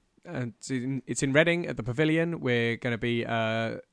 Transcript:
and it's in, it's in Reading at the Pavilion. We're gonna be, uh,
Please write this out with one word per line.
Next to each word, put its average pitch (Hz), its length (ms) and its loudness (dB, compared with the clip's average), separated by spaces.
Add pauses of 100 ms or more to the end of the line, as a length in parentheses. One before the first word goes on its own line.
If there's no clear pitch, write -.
(260)
and 131 320 -6
it's - 120 -14
in, 131 360 -2
it's - 160 -2
in 139 100 0
Reading 170 340 4
at 131 120 -6
the 131 40 -6
Pavilion. 156 580 0
We're 117 360 2
gonna 117 220 -4
be, 117 260 0
uh, 113 540 -2 (140)